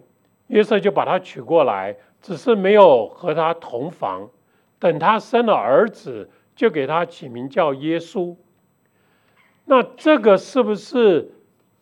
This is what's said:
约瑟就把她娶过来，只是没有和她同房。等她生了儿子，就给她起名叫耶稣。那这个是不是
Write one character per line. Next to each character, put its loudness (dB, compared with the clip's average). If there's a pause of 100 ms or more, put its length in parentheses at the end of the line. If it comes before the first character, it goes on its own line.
(460)
约 0
瑟 0
就 0
把 -2
她 -2
娶 -14
过 2
来， -4 (260)
只 -12
是 0
没 0
有 6
和 -8
她 -2
同 -10
房。 -10 (500)
等 0
她 0
生 -2
了 2
儿 2
子， -16 (240)
就 -2
给 -4
她 -2
起 -18
名 -12
叫 -2
耶 -4
稣。 -8 (1300)
那 2
这 0
个 4
是 -2
不 -2
是 0 (500)